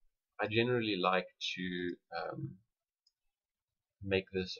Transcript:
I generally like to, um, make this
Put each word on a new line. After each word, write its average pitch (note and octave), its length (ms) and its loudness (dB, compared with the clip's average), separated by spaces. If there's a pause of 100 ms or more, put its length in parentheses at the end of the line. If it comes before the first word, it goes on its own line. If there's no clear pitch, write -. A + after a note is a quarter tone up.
(420)
I G#2 60 0
generally A2+ 480 2
like F2+ 320 2 (280)
to, F2+ 400 -2 (220)
um, D#2+ 340 -6 (1500)
make F#2+ 300 2
this F#2 280 -2